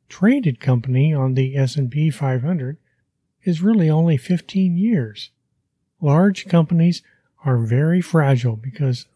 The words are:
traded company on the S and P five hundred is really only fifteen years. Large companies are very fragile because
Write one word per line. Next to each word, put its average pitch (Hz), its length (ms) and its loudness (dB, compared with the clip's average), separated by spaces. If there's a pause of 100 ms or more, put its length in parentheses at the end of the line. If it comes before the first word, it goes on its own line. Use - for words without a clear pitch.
traded 208 500 0
company 127 540 0
on 131 220 -2
the 131 200 -2
S 135 200 -2
and 131 160 -2
P 151 180 0
five 131 320 -2
hundred 147 360 -4 (640)
is 170 180 -2
really 196 260 2
only 156 300 2
fifteen 180 580 -2
years. 175 540 -2 (720)
Large 175 460 2
companies 170 560 2 (420)
are 127 140 2
very 143 420 0
fragile 135 540 0
because 127 500 -4 (100)